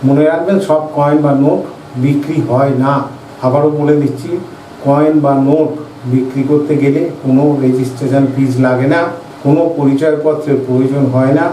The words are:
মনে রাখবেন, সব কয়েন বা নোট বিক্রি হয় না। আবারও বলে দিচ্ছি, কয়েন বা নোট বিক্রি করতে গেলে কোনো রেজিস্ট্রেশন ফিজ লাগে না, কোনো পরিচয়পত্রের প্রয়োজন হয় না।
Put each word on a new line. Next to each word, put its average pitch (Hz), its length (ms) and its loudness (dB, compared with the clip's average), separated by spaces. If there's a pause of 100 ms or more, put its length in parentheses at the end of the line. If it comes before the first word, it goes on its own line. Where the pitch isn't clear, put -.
মনে 139 240 4
রাখবেন, 175 260 0 (120)
সব 156 140 2 (140)
কয়েন 151 280 2
বা 143 80 2 (100)
নোট 156 180 2 (440)
বিক্রি 156 340 0 (100)
হয় 135 240 0 (120)
না। 143 80 2 (540)
আবারও 147 240 2 (100)
বলে 147 220 2
দিচ্ছি, 127 280 -4 (560)
কয়েন 147 280 2 (100)
বা 139 80 2 (160)
নোট 151 220 2 (420)
বিক্রি 131 380 0
করতে 147 320 2
গেলে 143 200 2 (220)
কোনো 131 180 4 (220)
রেজিস্ট্রেশন 131 600 0 (100)
ফিজ 131 180 0 (140)
লাগে 127 280 0
না, 170 60 2 (440)
কোনো 151 180 4 (160)
পরিচয়পত্রের 147 880 0
প্রয়োজন 131 380 0 (100)
হয় 131 240 2
না। 220 140 0